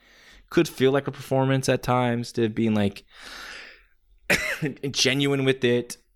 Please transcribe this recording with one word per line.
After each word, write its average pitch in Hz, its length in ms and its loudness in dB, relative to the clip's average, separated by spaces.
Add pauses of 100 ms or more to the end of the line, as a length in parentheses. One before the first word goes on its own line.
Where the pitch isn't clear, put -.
(500)
Could 165 180 4
feel 131 240 2
like 139 160 0
a 135 40 -4
performance 135 580 0
at 127 140 0
times 123 500 0
to 117 160 0
being, 113 240 0
like, 104 300 0 (1300)
<coughs> - 600 -4
genuine 139 540 2
with 131 180 2
it. 120 340 0 (180)